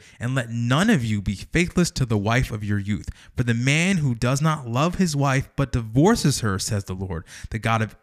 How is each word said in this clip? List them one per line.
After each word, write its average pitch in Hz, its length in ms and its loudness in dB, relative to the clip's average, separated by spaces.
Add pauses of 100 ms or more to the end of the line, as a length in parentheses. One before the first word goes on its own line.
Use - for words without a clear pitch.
(200)
and 127 160 -4
let 117 160 -4
none 123 400 2
of 139 120 4
you 107 200 0
be 104 100 -2
faithless 170 580 0
to - 140 -2
the 113 140 0
wife 117 320 0
of 107 120 -6
your 104 140 -2
youth. 101 320 -4 (260)
For - 80 0
the 120 120 0
man 156 420 2
who 143 160 0
does 127 300 0
not 156 260 0
love 151 260 0
his 180 200 0
wife 139 400 0
but 139 160 -2
divorces 135 720 2
her, 98 180 0
says 101 240 -4
the 95 100 -8
Lord, 92 320 -6 (240)
the - 80 -6
God 113 240 0
of 107 220 -4